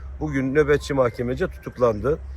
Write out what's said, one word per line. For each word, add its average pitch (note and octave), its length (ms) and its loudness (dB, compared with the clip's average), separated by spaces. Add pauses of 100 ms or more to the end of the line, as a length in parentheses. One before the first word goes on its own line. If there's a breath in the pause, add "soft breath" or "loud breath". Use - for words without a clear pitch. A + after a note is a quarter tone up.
(200 loud breath)
bugün C#3 360 -2
nöbetçi D3 380 4
mahkemece B2 540 0
tutuklandı. A#2+ 720 0 (180 loud breath)